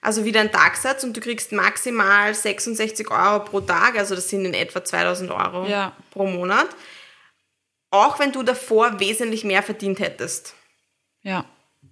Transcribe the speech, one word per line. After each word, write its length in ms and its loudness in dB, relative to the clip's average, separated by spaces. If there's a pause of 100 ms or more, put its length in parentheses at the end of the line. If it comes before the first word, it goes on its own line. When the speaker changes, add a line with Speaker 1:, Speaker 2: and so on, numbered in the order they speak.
Speaker 1:
Also 240 0
wieder 160 2
ein 100 2
Tagsatz 540 2
und 120 -6
du 40 -10
kriegst 320 -6
maximal 840 2
sechsundsechzig 760 -4
Euro 340 4
pro 160 -4
Tag, 360 2
also 200 0
das 120 -4
sind 180 -2
in 80 -2
etwa 300 -4
zweitausend 460 -2
Euro 380 -4
Speaker 2:
Ja. 240 -2 (180)
Speaker 1:
pro 160 -2
Monat. 400 0 (1300)
Auch 240 6
wenn 140 2
du 100 -4
davor 580 2
wesentlich 440 -2
mehr 180 2
verdient 380 -4
hättest. 540 -8 (680)
Speaker 2:
Ja. 220 -6 (480)